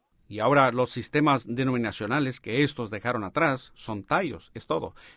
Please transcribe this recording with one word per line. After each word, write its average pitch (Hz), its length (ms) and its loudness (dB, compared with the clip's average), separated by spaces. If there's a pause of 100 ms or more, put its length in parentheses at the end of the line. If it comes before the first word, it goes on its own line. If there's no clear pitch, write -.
(280)
Y 101 100 -8
ahora 131 340 6
los 123 180 0
sistemas 139 560 0
denominacionales 123 920 -2
que 123 220 0
estos 127 280 -2
dejaron 110 340 -4
atrás 131 500 -2
son 104 300 -8
tallos, 147 500 -4
es 110 120 -14
todo. - 280 -4 (220)